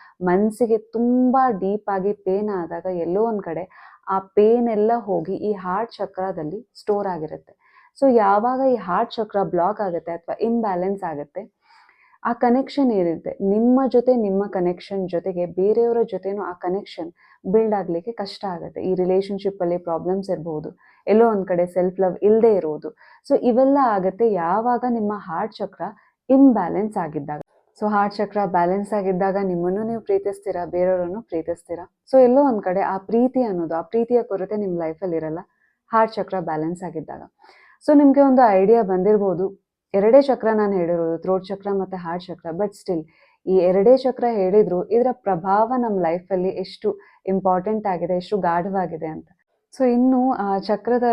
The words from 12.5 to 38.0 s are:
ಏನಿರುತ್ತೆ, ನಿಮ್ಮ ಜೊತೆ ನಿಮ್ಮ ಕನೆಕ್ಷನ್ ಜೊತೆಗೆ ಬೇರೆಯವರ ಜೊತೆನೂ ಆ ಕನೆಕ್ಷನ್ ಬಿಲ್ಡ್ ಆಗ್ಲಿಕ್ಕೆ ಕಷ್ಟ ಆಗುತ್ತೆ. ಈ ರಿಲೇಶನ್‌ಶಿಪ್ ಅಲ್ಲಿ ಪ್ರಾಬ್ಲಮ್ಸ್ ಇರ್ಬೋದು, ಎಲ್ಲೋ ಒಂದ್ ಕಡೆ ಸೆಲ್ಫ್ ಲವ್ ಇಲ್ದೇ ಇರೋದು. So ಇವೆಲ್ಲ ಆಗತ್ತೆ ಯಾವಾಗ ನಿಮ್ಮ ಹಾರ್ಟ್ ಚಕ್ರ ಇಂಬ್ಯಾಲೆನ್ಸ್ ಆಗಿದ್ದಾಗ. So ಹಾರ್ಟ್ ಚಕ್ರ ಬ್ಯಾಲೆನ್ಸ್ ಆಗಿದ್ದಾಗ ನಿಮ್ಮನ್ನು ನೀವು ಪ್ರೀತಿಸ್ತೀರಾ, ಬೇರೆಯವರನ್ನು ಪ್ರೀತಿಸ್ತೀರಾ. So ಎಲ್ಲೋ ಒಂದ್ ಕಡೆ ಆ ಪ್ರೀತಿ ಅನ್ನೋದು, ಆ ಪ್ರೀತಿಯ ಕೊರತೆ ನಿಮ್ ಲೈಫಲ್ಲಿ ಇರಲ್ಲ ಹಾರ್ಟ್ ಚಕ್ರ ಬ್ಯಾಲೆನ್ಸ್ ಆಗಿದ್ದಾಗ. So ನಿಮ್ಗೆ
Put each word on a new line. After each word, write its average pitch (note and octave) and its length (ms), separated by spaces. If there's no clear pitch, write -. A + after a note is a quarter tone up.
ಏನಿರುತ್ತೆ, E3+ 500
ನಿಮ್ಮ A3+ 400
ಜೊತೆ B3 240
ನಿಮ್ಮ G3+ 320
ಕನೆಕ್ಷನ್ F#3 640
ಜೊತೆಗೆ F3 360
ಬೇರೆಯವರ A3 520
ಜೊತೆನೂ F#3+ 320
ಆ F3+ 100
ಕನೆಕ್ಷನ್ F3+ 580
ಬಿಲ್ಡ್ A3 240
ಆಗ್ಲಿಕ್ಕೆ F3 360
ಕಷ್ಟ G#3 340
ಆಗುತ್ತೆ. E3 360
ಈ F#3 140
ರಿಲೇಶನ್‌ಶಿಪ್ G3 640
ಅಲ್ಲಿ F3 160
ಪ್ರಾಬ್ಲಮ್ಸ್ F3 520
ಇರ್ಬೋದು, D#3 480
ಎಲ್ಲೋ A3+ 220
ಒಂದ್ G3 180
ಕಡೆ F3 180
ಸೆಲ್ಫ್ F3+ 340
ಲವ್ F#3 240
ಇಲ್ದೇ G#3+ 320
ಇರೋದು. D#3 340
So - 80
ಇವೆಲ್ಲ C4 420
ಆಗತ್ತೆ G#3 500
ಯಾವಾಗ G#3 580
ನಿಮ್ಮ G#3+ 260
ಹಾರ್ಟ್ F#3 400
ಚಕ್ರ F#3+ 280
ಇಂಬ್ಯಾಲೆನ್ಸ್ G#3+ 680
ಆಗಿದ್ದಾಗ. D3+ 440
So G#3+ 60
ಹಾರ್ಟ್ G#3 280
ಚಕ್ರ G3+ 300
ಬ್ಯಾಲೆನ್ಸ್ F#3 480
ಆಗಿದ್ದಾಗ F#3+ 500
ನಿಮ್ಮನ್ನು F3+ 400
ನೀವು A3+ 180
ಪ್ರೀತಿಸ್ತೀರಾ, G3 640
ಬೇರೆಯವರನ್ನು F3+ 560
ಪ್ರೀತಿಸ್ತೀರಾ. E3+ 760
So C4 120
ಎಲ್ಲೋ B3+ 200
ಒಂದ್ A3 200
ಕಡೆ F#3 180
ಆ F#3+ 160
ಪ್ರೀತಿ B3 460
ಅನ್ನೋದು, E3+ 320
ಆ E3 60
ಪ್ರೀತಿಯ A#3 420
ಕೊರತೆ G3 320
ನಿಮ್ G3 220
ಲೈಫಲ್ಲಿ E3 380
ಇರಲ್ಲ D#3 240
ಹಾರ್ಟ್ A3 260
ಚಕ್ರ F#3+ 260
ಬ್ಯಾಲೆನ್ಸ್ E3 440
ಆಗಿದ್ದಾಗ. D#3 380
So D4 80
ನಿಮ್ಗೆ C#4 240